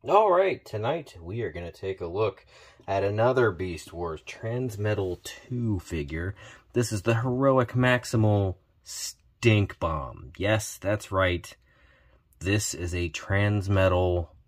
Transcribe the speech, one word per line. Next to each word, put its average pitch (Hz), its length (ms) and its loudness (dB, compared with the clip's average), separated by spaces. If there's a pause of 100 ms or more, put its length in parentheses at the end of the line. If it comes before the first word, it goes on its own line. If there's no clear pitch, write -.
(160)
All 208 160 8
right, 180 320 2
tonight 127 580 -6
we 95 200 -8
are 87 100 -4
gonna 85 220 -10
take 95 260 -8
a 90 80 -8
look 98 380 -4 (420)
at 98 160 0
another 113 480 2
Beast 87 400 -8
Wars 85 340 -8
Transmetal 107 960 -4
two 117 580 -4
figure. 82 560 -6 (360)
This 120 220 0
is 101 80 -4
the 117 140 2
Heroic 127 580 2
Maximal 110 840 2 (300)
Stink - 920 0
Bomb. 71 600 -6
Yes, 107 400 -2
that's 104 340 -4
right. 92 420 0 (840)
This 104 340 0
is 87 220 -6
a 87 140 -2
Transmetal 95 1200 2 (180)